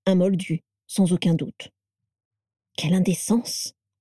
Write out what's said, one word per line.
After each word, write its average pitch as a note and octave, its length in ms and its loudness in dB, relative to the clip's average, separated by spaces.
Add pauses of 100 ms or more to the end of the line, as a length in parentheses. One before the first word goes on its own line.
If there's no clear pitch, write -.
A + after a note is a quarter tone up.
un F#3+ 100 4
moldu, F3+ 460 0 (240)
sans F3+ 280 2
aucun E3+ 200 2
doute. « - 380 -6 (1040)
Quelle D#3 160 0
indécence ! » - 800 -2 (280)